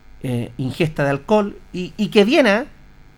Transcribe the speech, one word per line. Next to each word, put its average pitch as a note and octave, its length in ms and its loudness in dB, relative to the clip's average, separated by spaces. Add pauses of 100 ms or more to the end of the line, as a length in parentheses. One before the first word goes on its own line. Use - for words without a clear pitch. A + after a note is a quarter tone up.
(220)
eh, A#2+ 340 -4
ingesta D3 480 -2
de C#3 60 0
alcohol, G3+ 480 -2 (140)
y, F3+ 240 -8
y G#3 120 -2
que G3+ 160 4
viene, B3 300 4
¿eh? C4+ 120 -2 (520)